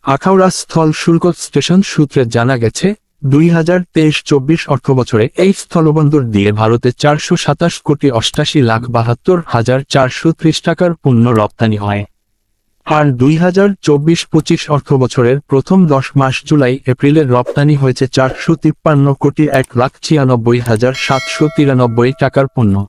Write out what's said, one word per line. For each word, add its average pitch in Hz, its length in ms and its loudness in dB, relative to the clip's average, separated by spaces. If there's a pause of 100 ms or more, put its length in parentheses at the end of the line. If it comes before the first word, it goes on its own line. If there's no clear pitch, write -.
আখাউড়া 185 460 2
স্থল - 420 -2
শুল্ক 170 320 0 (120)
স্টেশন 175 460 0
সূত্রে 147 440 0
জানা 120 300 -2
গেছে, 113 320 -2 (360)
দুই 143 240 2
হাজার 170 320 2 (120)
তেইশ 156 320 2
চব্বিশ 147 440 0
অর্থবছরে 123 560 0 (120)
এই 190 160 2
স্থলবন্দর 151 800 0
দিয়ে 101 220 2
ভারতে 110 400 0
চারশো 147 440 -2
সাতাশ 165 440 -2
কোটি 143 300 -2
অষ্টাশি 147 520 -2
লাখ 113 280 0
বাহাত্তর 120 560 0
হাজার 123 420 0
চারশো - 440 -2
ত্রিশ 156 300 -2
টাকার 175 320 -2
পণ্য 120 360 2
রপ্তানি 110 460 0
হয়। 104 280 -6 (840)
আর 151 260 2
দুই 127 240 2
হাজার 180 320 2 (140)
চব্বিশ 151 440 2
পঁচিশ - 440 -2
অর্থবছরের 131 680 0
প্রথম 143 460 0
দশ 135 200 0 (100)
মাস 135 180 0 (100)
জুলাই 135 300 0 (120)
এপ্রিলে 143 380 2
রপ্তানি 135 500 0
হয়েছে 135 340 0
চারশো 131 460 -2
তিপ্পান্ন 147 600 0
কোটি 147 380 -2
এক 131 240 -2
লাখ 123 160 0 (100)
ছিয়ানব্বই 123 580 0
হাজার 120 340 0
সাতশো - 540 -4
তিরানব্বই 127 720 0
টাকার 135 280 0
পণ্য। 104 260 0 (140)